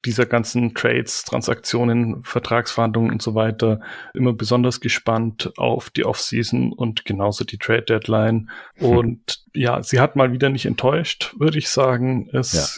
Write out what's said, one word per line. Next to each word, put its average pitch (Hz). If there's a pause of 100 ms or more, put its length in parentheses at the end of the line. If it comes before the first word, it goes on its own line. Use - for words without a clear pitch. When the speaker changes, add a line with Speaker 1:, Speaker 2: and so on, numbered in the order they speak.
Speaker 1:
dieser 120
ganzen 120
Trades, -
Transaktionen, 120
Vertragsverhandlungen 117
und 110
so 113
weiter 110 (340)
immer 123
besonders 120
gespannt 113
auf 120
die -
Offseason 120
und 113
genauso 101
die -
Trade 113
Deadline. 110 (240)
Speaker 2:
Hm. 139
Speaker 1:
Und 120 (160)
ja, 127
sie -
hat 139
mal 131
wieder 127
nicht 131
enttäuscht, 147
würde 156
ich -
sagen. 127
Es 127
Speaker 2:
Ja. 78 (100)